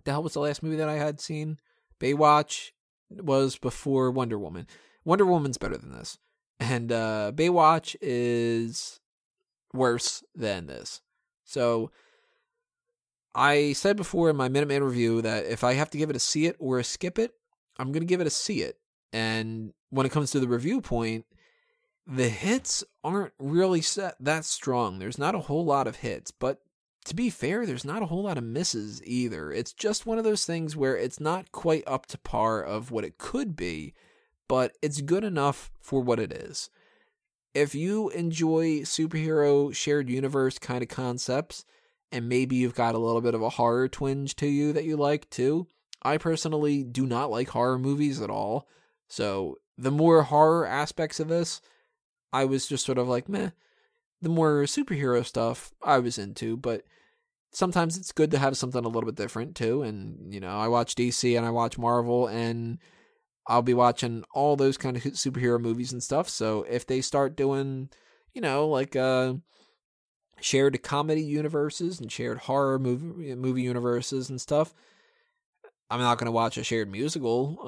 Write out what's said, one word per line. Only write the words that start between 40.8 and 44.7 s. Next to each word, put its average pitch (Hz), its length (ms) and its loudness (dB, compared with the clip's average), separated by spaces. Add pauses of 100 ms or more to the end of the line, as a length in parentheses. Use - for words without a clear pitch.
of 117 60 -6
concepts, 127 760 -4 (480)
and 117 160 -4
maybe 127 280 2
you've 127 180 2
got 117 200 2
a 113 40 0
little 117 220 2
bit 117 140 2
of 113 80 -2
a 110 80 2
horror 120 380 2
twinge 139 480 -4
to 147 100 -2
you 147 260 2